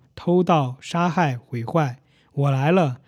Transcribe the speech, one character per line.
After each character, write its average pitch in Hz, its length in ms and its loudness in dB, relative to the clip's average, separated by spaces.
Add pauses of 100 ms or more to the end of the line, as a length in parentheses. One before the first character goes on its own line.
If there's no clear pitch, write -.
(140)
偷 180 280 0
盗、 147 380 0
杀 175 300 -2
害、 151 260 0
毁 117 260 -10
坏。 135 360 -2 (340)
我 143 180 0
来 135 220 2
了， 156 360 0